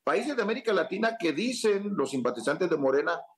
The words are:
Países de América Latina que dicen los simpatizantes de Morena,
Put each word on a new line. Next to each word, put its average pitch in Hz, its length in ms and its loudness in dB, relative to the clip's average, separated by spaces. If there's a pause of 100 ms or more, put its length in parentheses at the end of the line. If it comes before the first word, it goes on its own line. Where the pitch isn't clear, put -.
Países 240 340 0
de 226 60 2
América 226 300 -2
Latina 185 460 0
que 165 140 0
dicen 208 640 0
los 139 140 0
simpatizantes 131 580 -2
de 160 80 0
Morena, 143 440 2 (180)